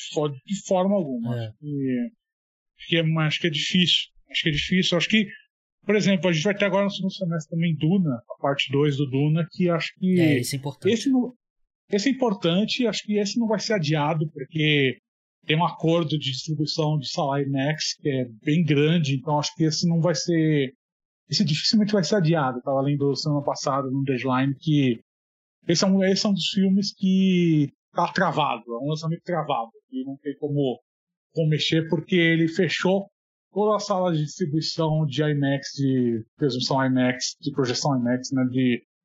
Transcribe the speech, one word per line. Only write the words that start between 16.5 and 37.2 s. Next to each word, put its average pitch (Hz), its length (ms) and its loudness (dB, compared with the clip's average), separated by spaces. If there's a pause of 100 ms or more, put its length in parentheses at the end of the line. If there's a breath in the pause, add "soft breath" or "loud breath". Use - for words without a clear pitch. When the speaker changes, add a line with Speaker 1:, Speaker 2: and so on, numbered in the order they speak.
Speaker 1:
de 127 100 -6
Sala 143 320 -2
imax, 139 540 -2
que - 140 -6
é 131 160 0 (200)
bem 156 180 2
grande, 151 540 2
então 147 220 -2
acho - 160 -4
que 160 100 0
esse 156 240 0
não 165 120 2
vai 170 140 2
ser, 156 600 0 (540)
esse 175 160 0
dificilmente 202 480 2
vai 202 120 2
ser 220 120 0
adiado. 151 440 2
Tava 135 220 0
lendo 139 340 0
semana 147 260 -2
passada 135 480 -2
no 139 140 -2
Deadline 131 560 0
que 139 400 2 (640)
esse 170 180 2
é 196 40 4
um, 190 160 4
esse 190 200 2
é 220 40 0
um 202 60 2
dos 165 140 -2
filmes 196 460 0
que 180 800 4 (200)
tá 170 200 0
travado, 139 560 0
é 117 160 -6
um 143 60 -4
lançamento 160 340 -4
travado, 143 460 -4 (200)
e 131 140 -8
não 135 140 -10
tem 139 200 -8
como, 143 420 -2 (540)
como 160 140 0
mexer, 156 400 0
porque 175 260 -2
ele 165 320 4
fechou 185 600 0 (460)
toda 214 240 2
a 202 40 -6
sala 185 320 0
de 151 100 0
distribuição 156 840 -2
de 135 160 -2
imax, 139 520 -2
de 127 500 0 (140)
transmissão 135 460 0
imax, 127 560 0